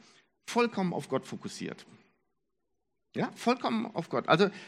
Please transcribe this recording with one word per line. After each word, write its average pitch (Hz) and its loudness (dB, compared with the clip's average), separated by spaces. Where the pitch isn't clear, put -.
vollkommen 226 0
auf - -4
Gott 131 -2
fokussiert. - -10
Ja, 226 -2
vollkommen 247 0
auf - -4
Gott. - -2
Also 180 6